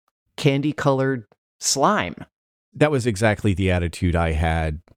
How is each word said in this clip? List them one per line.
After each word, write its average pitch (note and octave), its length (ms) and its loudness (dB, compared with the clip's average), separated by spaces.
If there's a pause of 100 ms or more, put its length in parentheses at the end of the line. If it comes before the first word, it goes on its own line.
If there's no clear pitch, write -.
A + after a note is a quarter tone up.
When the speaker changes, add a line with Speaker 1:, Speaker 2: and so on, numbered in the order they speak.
(360)
Speaker 1:
candy-colored C3+ 880 -2 (340)
slime. C#3+ 540 0 (600)
Speaker 2:
That D3+ 160 4
was B2+ 160 0
exactly G#2 480 2
the F#2+ 160 2
attitude F2 460 0
I E2 160 2
had D#2+ 480 0 (160)